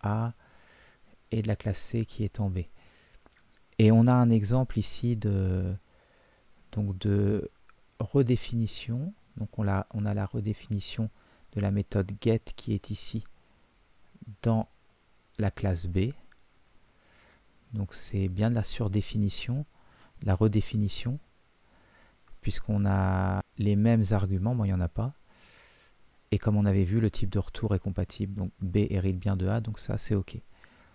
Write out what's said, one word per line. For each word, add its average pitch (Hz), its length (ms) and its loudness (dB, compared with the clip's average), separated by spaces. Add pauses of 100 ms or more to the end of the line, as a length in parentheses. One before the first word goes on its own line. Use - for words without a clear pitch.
A 110 320 -2 (1000)
et 113 100 0
de 104 80 0
la 101 80 0
classe - 220 -2
C - 260 -4
qui - 180 -6
est - 160 -4
en 101 100 0
B. 92 100 -2 (1160)
Et 110 140 8
on 113 160 8
a 127 60 6
un 123 160 6
exemple 113 500 2
ici 120 380 -2
de, 95 580 0 (960)
donc 98 260 -4
de 101 540 2 (480)
redéfinition. 120 1120 0 (220)
Donc - 240 -8
on 104 80 0
a, 98 260 0
on 107 120 -4
a 101 80 -2
la 101 120 -2
redéfinition 107 840 -4 (420)
de 104 100 -4
la 101 100 0
méthode 101 480 -2
get 113 220 2 (160)
qui - 160 -4
est - 160 -4
ici 107 340 -8 (1160)
dans 110 260 2 (720)
la 101 140 0
classe 87 360 -2
B. 95 240 0 (1600)
Donc 104 220 -6
c'est 98 340 -4
bien 101 220 0
de 120 60 0
la 110 80 0
surdéfinition, 104 1000 -2 (560)
la 98 140 0
redéfinition, 107 840 0 (1200)
puisqu'on 104 440 0
a 95 560 2 (160)
les 101 200 2
mêmes 113 340 6
arguments, 98 440 0
bon 110 100 0
il - 20 0
n'y 95 60 0
en 90 80 0
a 87 80 0
pas. 123 240 -4 (1160)
Et 104 80 2
comme 104 180 2
on 104 80 4
avait 98 180 4
vu, 98 160 2
le 110 120 2
type - 180 2
de 101 100 -2
retour 101 360 -2
est 90 40 0
compatible, 95 540 -4
donc 95 260 -6
B 92 180 -2 (120)
hérite 92 300 -2
bien 98 180 -2
de 92 100 -2
A, 107 140 -2
donc 110 180 -8
ça - 180 -6
c'est - 180 -2
OK. 98 220 -4 (580)